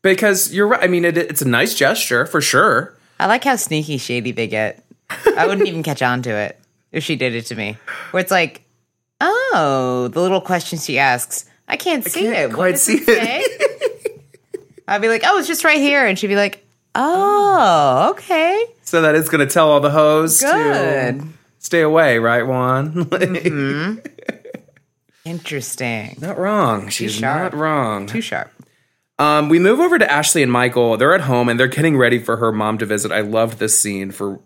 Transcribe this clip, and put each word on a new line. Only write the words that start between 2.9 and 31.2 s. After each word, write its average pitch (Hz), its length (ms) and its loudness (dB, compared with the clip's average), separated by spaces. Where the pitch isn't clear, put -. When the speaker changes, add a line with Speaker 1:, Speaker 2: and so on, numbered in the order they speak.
Speaker 2:
I 180 60 2
like 233 180 2
how 269 120 2
sneaky 151 420 -4
shady 120 340 -4
they 113 160 -4
get. 107 360 -4
I 131 100 2
wouldn't 147 220 0
even 165 160 -6
catch 143 180 -4
on 123 200 0
to 120 80 -6
it 104 280 -6
if 156 140 -6
she 160 120 -4
did 123 200 -4
it 113 100 -8
to 117 80 -12
me. 107 220 -8
Where 185 80 0
it's 180 120 -6
like, 175 320 -2
"Oh, 143 920 0
the 165 80 -4
little 185 200 0
questions 170 440 -4
she 131 140 -2
asks, 127 460 0
I - 80 -4
can't 302 300 -2
Speaker 1:
I - 40 -6
Speaker 2:
see 339 120 -6
Speaker 1:
can't 226 140 -2
Speaker 2:
it. 147 120 0
What 113 80 -6
Speaker 1:
quite 180 160 2
Speaker 2:
does 180 100 0
Speaker 1:
see 220 160 2
Speaker 2:
it - 100 0
Speaker 1:
it. 233 120 6
Speaker 2:
say?" 254 240 -2
I'd 202 140 -2
be 226 60 2
like, 226 160 2
"Oh, 392 140 4
it's 285 80 -2
just 320 160 -4
right 302 160 4
here." 277 260 4
And 196 140 0
she'd 214 80 -4
be 196 80 0
like, 202 320 -2
"Oh, 285 1120 4
okay." 370 480 0
Speaker 1:
So 165 200 0
that 151 120 4
is 156 140 2
gonna 143 180 2
tell 156 240 4
all 147 100 6
the 143 100 2
hoes 156 500 4
Speaker 2:
Good. 175 800 0
Speaker 1:
to 151 60 -12
stay 170 220 0
away, 156 360 4
right, 117 240 2
Juan? 131 520 -2
<laughs> 175 180 -2
Like 175 180 0
Speaker 2:
Mm-hmm. 160 680 -4
Interesting. 131 960 -10
Speaker 1:
Not 175 180 -8
wrong. 165 480 0
Speaker 2:
Too 101 40 -12
Speaker 1:
She's 110 240 -4
Speaker 2:
sharp. 135 380 -2
Speaker 1:
not 147 80 -8
wrong. 120 460 -2
Speaker 2:
Too 113 140 -6
sharp. - 300 -8
Speaker 1:
Um, 151 300 2
we 165 120 4
move 214 180 4
over 339 200 2
to 214 120 2
Ashley 151 320 2
and 127 80 2
Michael. 123 460 2
They're 143 180 4
at 190 80 2